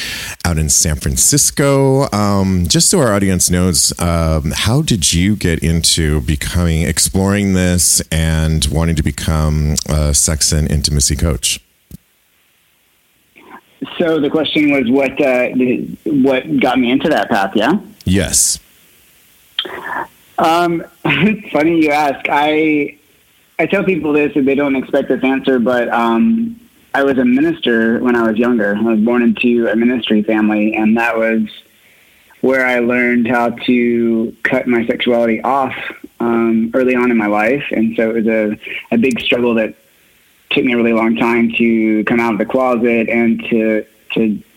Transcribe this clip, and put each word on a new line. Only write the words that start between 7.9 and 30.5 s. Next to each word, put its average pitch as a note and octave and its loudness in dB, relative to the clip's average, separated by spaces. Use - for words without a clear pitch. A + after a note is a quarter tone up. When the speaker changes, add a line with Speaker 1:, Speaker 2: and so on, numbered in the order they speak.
Speaker 1:
and D#2+ 0
wanting E2 0
to D#2 0
become D2+ -2
a D2+ 0
sex - -2
and D2+ 0
intimacy D2 0
coach? - -2
Speaker 2:
So D#3+ 0
the C#3 0
question D3+ 0
was C#3 0
what, C3 0
uh, B2 0
what C3+ 0
got B2+ 2
me A#2+ 2
into C#3 0
that A#2 0
path, G2 0
yeah? C#3 2
Speaker 1:
Yes. - 0
Speaker 2:
Um, E3+ 0
<laughs> - -10
it's E3 -2
funny D#3+ 2
you D3+ 2
ask. C#3+ -2
I, D3+ 0
I E3+ 0
tell F#3+ 0
people D#3 0
this D3 2
and C3+ 2
they C3+ 2
don't C#3 0
expect C3 -2
this B2+ 0
answer, C3 2
but, A#2+ 0
um, A2+ 0
I C3+ 0
was C#3 0
a C3 2
minister B2 2
when B2 0
I A#2 0
was A2 -2
younger. A2+ 0
I A2 -4
was A2+ 2
born A#2+ 2
into A#2 2
a G2+ 0
ministry A#2 0
family, G#2+ 0